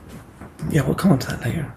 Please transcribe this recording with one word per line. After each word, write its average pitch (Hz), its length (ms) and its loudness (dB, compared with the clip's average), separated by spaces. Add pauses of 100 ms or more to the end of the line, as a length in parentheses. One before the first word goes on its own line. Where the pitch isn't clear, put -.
(680)
yeah, 147 140 2
we'll 156 120 0
come 185 180 6
on 135 80 6
to - 80 -8
that - 180 -6
later. - 300 -4